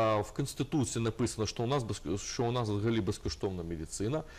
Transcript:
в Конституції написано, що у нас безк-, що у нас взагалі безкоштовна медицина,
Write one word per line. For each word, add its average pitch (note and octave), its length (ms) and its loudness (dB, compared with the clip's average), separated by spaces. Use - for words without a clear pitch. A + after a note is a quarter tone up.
в G#2 140 -6
Конституції C3 680 0
написано, A2 440 0
що - 160 -2
у A#2 40 2
нас C3 160 2
безк-, G2+ 340 -2
що - 260 -2
у A#2 80 4
нас A#2+ 180 0
взагалі A2 320 2
безкоштовна F#2+ 600 -2
медицина, F#2+ 600 -2